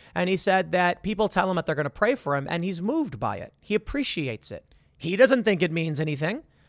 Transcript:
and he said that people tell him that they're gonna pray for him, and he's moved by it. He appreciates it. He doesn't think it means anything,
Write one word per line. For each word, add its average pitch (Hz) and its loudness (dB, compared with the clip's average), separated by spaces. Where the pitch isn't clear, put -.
and 180 0
he 190 2
said 185 2
that 175 2
people 208 0
tell 185 0
him 180 0
that 160 -2
they're 156 0
gonna 143 -2
pray 233 2
for 143 -2
him, 139 -4
and 170 -2
he's 180 -4
moved 214 -2
by 104 -2
it. 90 -12
He - -2
appreciates 190 -4
it. - -16
He 175 -4
doesn't 247 6
think 196 2
it 175 2
means 160 -2
anything, 156 -2